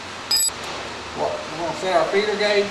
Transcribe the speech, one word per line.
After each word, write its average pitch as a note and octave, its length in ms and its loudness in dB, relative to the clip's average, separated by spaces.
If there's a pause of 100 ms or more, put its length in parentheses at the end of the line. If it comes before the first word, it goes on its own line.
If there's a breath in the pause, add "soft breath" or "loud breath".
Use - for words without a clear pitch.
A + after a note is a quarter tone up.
(1160)
Well, D3+ 160 0
we're D#3 320 -6
gonna D#3 160 -4
set F#3 160 4
our D#3 160 6
feeder G3+ 240 4
gauge G3+ 340 4